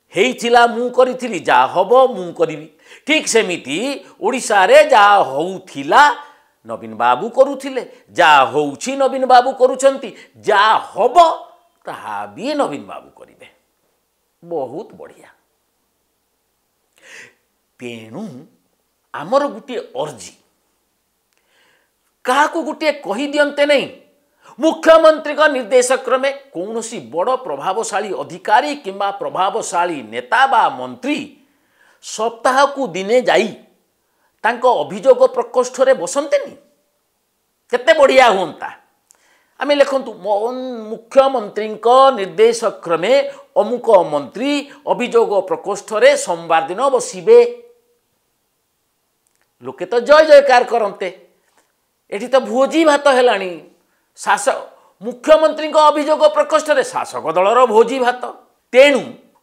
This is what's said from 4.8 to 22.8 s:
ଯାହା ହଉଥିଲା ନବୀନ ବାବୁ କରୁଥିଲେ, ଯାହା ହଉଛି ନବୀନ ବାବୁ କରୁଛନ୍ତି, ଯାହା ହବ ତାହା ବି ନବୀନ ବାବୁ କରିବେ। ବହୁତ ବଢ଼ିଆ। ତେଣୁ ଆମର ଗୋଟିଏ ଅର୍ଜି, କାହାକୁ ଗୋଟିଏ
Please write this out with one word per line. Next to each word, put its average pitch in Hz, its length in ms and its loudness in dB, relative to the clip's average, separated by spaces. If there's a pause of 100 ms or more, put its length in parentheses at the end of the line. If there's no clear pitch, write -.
ଯାହା 208 280 6
ହଉଥିଲା 165 1080 0 (420)
ନବୀନ 113 280 -12
ବାବୁ 127 340 0
କରୁଥିଲେ, 262 800 -2
ଯାହା 147 320 6
ହଉଛି 143 520 -4
ନବୀନ 262 300 -2
ବାବୁ 254 280 4
କରୁଛନ୍ତି, 262 600 0 (220)
ଯାହା 208 400 2
ହବ 240 380 -2 (720)
ତାହା 104 400 -12
ବି 151 280 -10
ନବୀନ 147 320 -6
ବାବୁ 73 240 -18
କରିବେ। - 380 -20 (960)
ବହୁତ 165 480 -10
ବଢ଼ିଆ। - 340 -20 (2500)
ତେଣୁ 123 640 -16 (680)
ଆମର 240 340 -2
ଗୋଟିଏ - 480 -12
ଅର୍ଜି, 131 420 -12 (1900)
କାହାକୁ 302 400 -2
ଗୋଟିଏ 302 280 -4